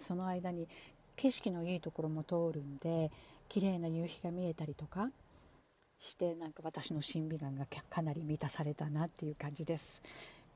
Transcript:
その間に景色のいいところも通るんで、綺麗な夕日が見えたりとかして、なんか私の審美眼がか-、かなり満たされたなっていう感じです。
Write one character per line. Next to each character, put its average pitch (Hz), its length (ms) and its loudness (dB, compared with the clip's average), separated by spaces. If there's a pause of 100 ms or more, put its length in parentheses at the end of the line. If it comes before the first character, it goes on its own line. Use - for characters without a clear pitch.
そ - 160 -2
の 185 100 0
間 180 240 0
に 170 180 -2 (460)
景 269 160 6
色 - 220 0
の 170 100 0
い 180 140 2
い 170 40 -2
と 165 120 -4
こ 160 100 -2
ろ 156 60 4
も 156 160 0
通 170 280 4
る 151 80 0
ん 143 180 -6
で、 165 340 4 (360)
綺 - 120 2
麗 185 180 4
な 170 80 0
夕 165 200 2
日 - 160 -8
が 170 100 0
見 180 140 0
え 165 80 2
た 160 100 -4
り 147 100 -2
と 156 120 -8
か 208 240 0 (920)
し - 140 -14
て、 175 200 2
な 165 140 -6
ん 151 40 -10
か 151 120 -14
私 160 280 -4
の 156 80 2
審 156 280 -2
美 156 100 0
眼 139 160 -2
が 135 120 -4
か-、 - 220 -8
か - 140 0
な 156 100 2
り 160 120 -2
満 151 140 2
た 147 100 0
さ - 160 -2
れ 147 100 0
た 151 160 -2
な 151 160 2
っ - 20 0
て - 160 -8
い 151 60 0
う 147 60 -4
感 147 180 -4
じ 156 100 -4
で 160 140 2
す。 - 240 -16 (540)